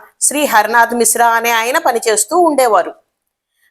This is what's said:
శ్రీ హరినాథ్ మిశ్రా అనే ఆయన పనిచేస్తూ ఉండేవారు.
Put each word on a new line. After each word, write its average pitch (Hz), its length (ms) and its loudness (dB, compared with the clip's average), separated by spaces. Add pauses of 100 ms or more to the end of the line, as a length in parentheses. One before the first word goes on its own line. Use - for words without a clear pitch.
(220)
శ్రీ - 240 -2
హరినాథ్ 226 480 2
మిశ్రా 233 340 0
అనే 233 240 0
ఆయన 233 260 -2
పనిచేస్తూ 240 600 -2
ఉండేవారు. 254 560 2 (760)